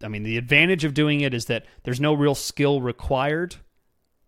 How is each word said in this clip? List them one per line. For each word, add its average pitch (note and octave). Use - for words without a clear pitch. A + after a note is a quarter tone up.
I A2
mean, G#2
the A2
advantage D3+
of D3
doing D3
it C3
is A2+
that A#2
there's B2
no D3+
real C#3+
skill C#3
required C#3+